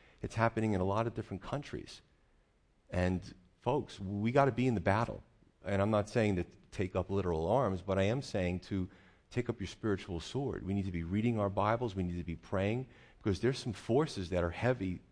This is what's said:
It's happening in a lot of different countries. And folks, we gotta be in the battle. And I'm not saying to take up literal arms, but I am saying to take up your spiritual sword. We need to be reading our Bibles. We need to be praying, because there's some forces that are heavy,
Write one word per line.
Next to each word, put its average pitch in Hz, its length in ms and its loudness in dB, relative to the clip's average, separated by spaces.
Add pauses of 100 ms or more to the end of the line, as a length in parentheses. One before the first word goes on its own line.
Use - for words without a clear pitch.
(220)
It's - 140 -8
happening 110 380 2
in 92 80 2
a 92 40 2
lot 107 220 0
of 113 80 -6
different 101 260 -8
countries. - 600 -10 (880)
And 90 320 0 (400)
folks, - 380 -4
we 101 320 -2
gotta 139 200 6
be 120 160 2
in 120 80 4
the 92 60 0
battle. 104 420 0 (420)
And 98 160 2
I'm 101 80 4
not 104 200 4
saying 107 260 4
to 87 100 0 (260)
take 92 240 -4
up 92 140 0
literal 87 400 0
arms, 104 360 2
but 95 120 0
I 95 60 4
am 117 180 2
saying 90 380 0 (100)
to 92 180 -2 (440)
take 123 180 -2
up 117 100 -6
your 95 80 -4
spiritual 95 520 -4
sword. - 460 -4
We 95 80 -2
need 98 120 0
to 95 60 -4
be 85 120 -2
reading 107 360 0
our 101 100 2
Bibles. 104 460 0
We 95 80 0
need 87 140 -2
to 87 80 -4
be 82 100 -6
praying, 107 500 -2 (360)
because 98 180 2
there's 131 180 2
some 117 160 -4
forces 113 560 0
that 87 140 2
are 85 60 2
heavy, 98 520 0 (100)